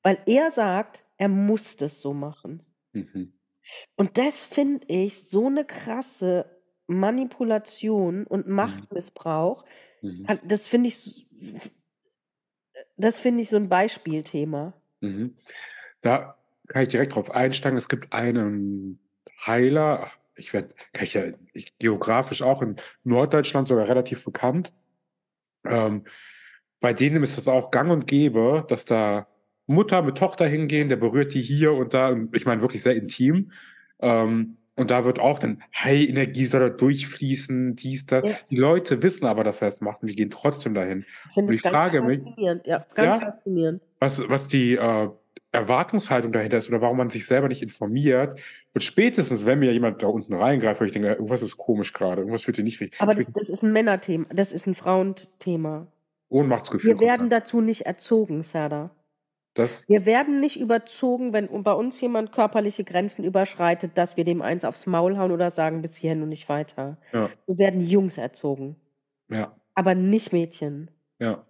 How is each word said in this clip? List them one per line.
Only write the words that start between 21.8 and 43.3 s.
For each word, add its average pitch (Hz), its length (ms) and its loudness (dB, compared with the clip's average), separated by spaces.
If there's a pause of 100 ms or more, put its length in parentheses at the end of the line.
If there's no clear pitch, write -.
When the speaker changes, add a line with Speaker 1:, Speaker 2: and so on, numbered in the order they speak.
Speaker 2:
auch 135 180 2
in 110 160 -4 (280)
Norddeutschland 139 640 2
sogar 110 200 2
relativ 123 360 0
bekannt. 147 480 -4 (960)
Ähm, 110 380 0 (760)
bei 123 120 2
denen 147 300 2
ist - 160 -2
es - 100 -2
auch 127 220 2
gang 139 200 2
und 151 160 0
gäbe, 139 640 4
dass - 160 -2
da 104 440 0 (380)
Mutter 185 360 4
mit 139 160 -2
Tochter 185 280 2
hingehen, 147 440 0
der 127 60 4
berührt 120 360 2
die 139 80 0
hier 147 320 2
und 131 220 0
da, 131 200 4 (180)
ich 113 120 0
meine 117 160 2
wirklich 104 220 0
sehr 127 140 4
intim. 135 560 2 (480)
Ähm, 113 580 2 (180)
und 123 140 0
da 123 140 2
wird 123 160 2
auch 139 180 4
dann, - 320 -4
hey, 143 340 4
Energie 131 420 0
soll 131 140 2
da 127 80 4
durchfließen, 131 1080 0
dies, 131 300 -8
das. 131 220 2
Speaker 1:
Ja. 208 80 -4 (140)
Speaker 2:
Die 127 60 0
Leute 143 460 4
wissen 180 220 2
aber, 110 200 2
dass 104 180 -2
er 104 60 0
es - 120 -6
macht 104 220 -6
und 113 60 -6
die 101 80 -8
gehen 104 140 -2
trotzdem 143 440 -2
dahin. 95 320 -4 (220)
Speaker 1:
Ich - 60 -20
finde 202 140 2
Speaker 2:
Und 220 60 4
Speaker 1:
es - 40 -
Speaker 2:
ich - 40 -6
Speaker 1:
ganz 175 100 2
Speaker 2:
frage 156 300 2
mich, 139 220 0
Speaker 1:
faszinierend, 175 420 -4
ja, - 180 -2 (100)
ganz 170 220 4
Speaker 2:
ja, 233 40 -2 (100)